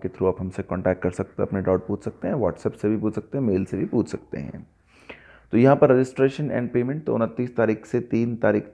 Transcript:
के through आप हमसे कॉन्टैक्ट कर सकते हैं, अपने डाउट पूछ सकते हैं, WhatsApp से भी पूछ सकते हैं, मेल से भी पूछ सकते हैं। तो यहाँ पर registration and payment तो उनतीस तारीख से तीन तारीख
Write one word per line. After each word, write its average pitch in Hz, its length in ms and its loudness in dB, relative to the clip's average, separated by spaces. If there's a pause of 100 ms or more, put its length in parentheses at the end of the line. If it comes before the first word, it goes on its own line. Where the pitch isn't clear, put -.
के 95 60 -6
through 95 200 -2
आप 92 120 -2
हमसे 92 220 -6
कॉन्टैक्ट 92 400 -2
कर 92 80 0
सकते - 320 -6
हैं, 98 60 -2
अपने 95 120 -4
डाउट 92 260 0
पूछ 104 180 -6
सकते - 240 -8
हैं, 202 60 -2
WhatsApp 107 400 -2
से - 140 -4
भी 110 80 0
पूछ 107 180 -4
सकते - 240 -8
हैं, 139 60 -2
मेल 98 200 0
से 95 120 -6
भी 104 80 -4
पूछ 123 240 -2
सकते - 300 -10
हैं। - 280 -12 (880)
तो 113 60 4
यहाँ 135 180 8
पर 135 200 8
registration 135 560 0
and 120 240 -2
payment 135 280 -2
तो 120 100 0
उनतीस 117 420 -2
तारीख 110 300 2
से 120 140 0
तीन 117 360 -2
तारीख 107 360 2